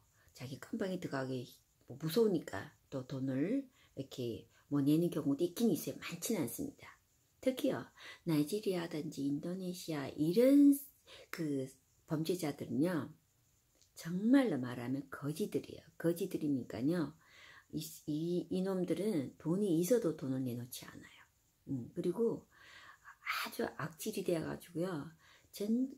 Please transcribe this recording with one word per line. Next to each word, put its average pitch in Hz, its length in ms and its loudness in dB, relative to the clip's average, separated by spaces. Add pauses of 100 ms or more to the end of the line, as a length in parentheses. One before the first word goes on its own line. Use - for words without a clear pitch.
(340)
자기 131 260 -12
깜빵에 190 400 -4
들어가기 131 480 -4 (400)
뭐 131 140 -14
무서우니까 160 720 0 (160)
또 131 180 -8
돈을 143 580 -2 (300)
이렇게 120 520 -8 (200)
뭐 143 140 2
내는 156 280 4
경우도 143 360 0
있긴 220 260 2
있어요. - 260 -2
많지는 170 440 -4
않습니다. - 560 -8 (420)
특히요, 254 460 0 (380)
나이지리아든지 165 1000 0
인도네시아 170 840 -4
이런 269 680 8 (520)
그 139 380 -2 (400)
범죄자들은요, 156 1000 0 (840)
정말로 208 640 4
말하면 123 520 -4
거지들이에요. 160 720 -4 (160)
거지들이니까요, 156 1160 0 (600)
이, 156 120 -4 (220)
이, 165 420 -2
이놈들은 185 880 0
돈이 175 420 2
있어도 175 360 2
돈을 131 300 -4
내놓지 120 400 -8
않아요. - 380 -20 (440)
음, 123 260 -6
그리고 175 540 -2 (1000)
아주 226 300 -4
악질이 - 480 -6
돼가지고요. 160 880 -2 (400)
전, 240 460 0